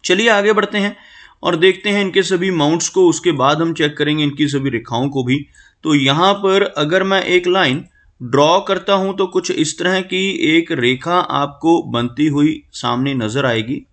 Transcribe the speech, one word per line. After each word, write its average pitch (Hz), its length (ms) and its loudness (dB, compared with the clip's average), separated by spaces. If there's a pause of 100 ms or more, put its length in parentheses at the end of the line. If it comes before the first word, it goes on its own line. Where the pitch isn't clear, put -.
चलिए 208 260 2
आगे 208 240 2
बढ़ते 208 240 -2
हैं 202 180 -2 (480)
और 175 120 0
देखते 185 340 2
हैं 202 120 0
इनके 190 220 0
सभी 185 280 0
माउंट्स 160 380 0
को, 185 200 4
उसके 170 220 0
बाद 143 300 0
हम 165 120 0
चेक 147 240 -2
करेंगे 151 260 0
इनकी 143 240 -2
सभी 139 220 -2
रेखाओं 120 400 -4
को 135 140 -4
भी। 139 220 -2 (380)
तो 156 120 2
यहाँ 147 380 2
पर 196 300 2 (140)
अगर 160 260 0
मैं 190 200 0
एक 180 240 0
लाइन 180 360 2 (380)
ड्रॉ 143 380 4
करता 196 340 -2
हूँ 190 240 0
तो 196 100 0
कुछ 180 240 -4
इस - 280 -2
तरह 185 220 0
की 190 280 -2 (280)
एक 170 140 0
रेखा 131 480 0
आपको 143 640 0
बनती 123 440 -2
हुई 147 340 0 (120)
सामने 127 400 -2
नज़र 123 320 -2
आएगी 117 360 -2 (100)